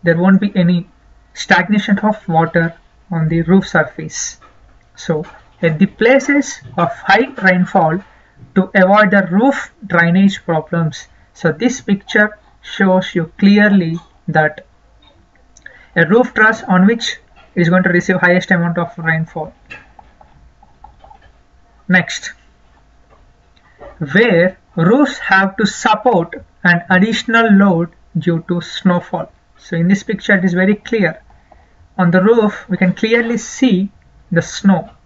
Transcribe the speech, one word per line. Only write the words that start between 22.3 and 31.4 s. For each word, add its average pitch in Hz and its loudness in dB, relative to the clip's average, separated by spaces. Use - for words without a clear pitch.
where 185 2
roofs 233 2
have 190 0
to 214 -2
support 214 -2
an 170 0
additional 226 0
load 190 2
due 165 -2
to 175 -4
snowfall. - -4
So - -10
in 170 0
this 196 2
picture 202 -2
it 180 -2
is 180 0
very 185 0
clear. 202 -4